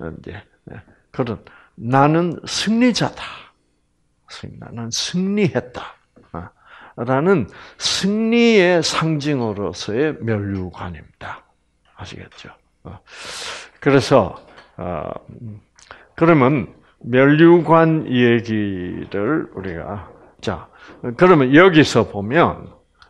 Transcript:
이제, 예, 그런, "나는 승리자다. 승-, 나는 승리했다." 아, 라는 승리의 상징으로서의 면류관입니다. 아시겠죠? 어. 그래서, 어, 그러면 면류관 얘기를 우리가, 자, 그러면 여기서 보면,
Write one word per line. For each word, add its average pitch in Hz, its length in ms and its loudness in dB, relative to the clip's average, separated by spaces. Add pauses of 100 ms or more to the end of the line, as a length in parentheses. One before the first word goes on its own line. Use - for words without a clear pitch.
(180)
이제, - 220 -16 (300)
예, 113 100 -18 (300)
그런, 117 280 -6 (360)
"나는 147 720 0
승리자다. 226 800 -2 (1040)
승-, 101 300 -18
나는 113 320 -12
승리했다." - 920 -4 (500)
아, 87 160 -14 (480)
라는 131 500 0 (300)
승리의 214 1040 2
상징으로서의 131 1400 -4
면류관입니다. 95 1200 -8 (520)
아시겠죠? - 540 -18 (340)
어. 107 160 -18 (800)
그래서, 131 640 2 (340)
어, 87 260 -8 (1120)
그러면 143 580 2 (260)
면류관 160 1080 4
얘기를 107 1500 -2
우리가, 92 560 -12 (320)
자, - 260 -8 (500)
그러면 151 360 6
여기서 151 540 6
보면, 110 640 -2 (360)